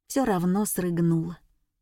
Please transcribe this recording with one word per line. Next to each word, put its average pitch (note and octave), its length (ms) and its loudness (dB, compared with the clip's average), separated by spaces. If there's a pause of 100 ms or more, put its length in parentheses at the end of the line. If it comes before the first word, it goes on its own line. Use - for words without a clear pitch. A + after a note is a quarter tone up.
Все C4+ 180 0
равно F#3 400 0
срыгнула. E3+ 720 0 (440)